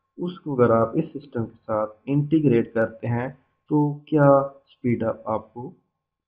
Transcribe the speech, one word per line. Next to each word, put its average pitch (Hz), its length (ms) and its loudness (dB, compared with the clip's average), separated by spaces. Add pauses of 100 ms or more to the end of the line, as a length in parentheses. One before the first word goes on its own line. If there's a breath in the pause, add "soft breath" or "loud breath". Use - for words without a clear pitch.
(200)
उसको 175 360 -10
अगर 117 160 4
आप 113 240 2
इस - 160 -4
system 123 320 -8
के 104 120 -14
साथ 107 300 -4 (200)
integrate 143 680 0
करते 113 320 -4
हैं, 120 320 -6 (300)
तो 147 400 -2
क्या 139 400 6
speed - 560 -6
up 110 220 -6
आपको, 110 460 -8 (560)